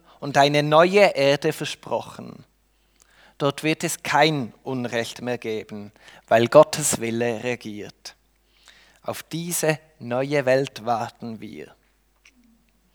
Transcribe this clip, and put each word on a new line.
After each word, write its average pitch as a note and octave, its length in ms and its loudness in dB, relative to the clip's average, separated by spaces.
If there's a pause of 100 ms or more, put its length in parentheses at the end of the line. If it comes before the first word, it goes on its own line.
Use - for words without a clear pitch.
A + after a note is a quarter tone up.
(200)
und C#3+ 160 -6
eine D3 260 4
neue F3 540 6
Erde C#3 380 2
versprochen. - 880 -10 (960)
Dort C#3+ 260 -2
wird D#3 220 -2
es - 180 -6
kein D3 500 2 (100)
Unrecht A#2+ 580 -6
mehr B2 160 -4
geben, G#2+ 560 -10 (340)
weil A#2 200 4
Gottes F#3+ 520 4
Wille A#2 460 -4
regiert. G#2+ 720 -10 (840)
Auf - 200 -10
diese D#3+ 560 -2 (200)
neue C3+ 460 -2
Welt C3 380 0
warten A#2 560 -6
wir. - 340 -16 (1200)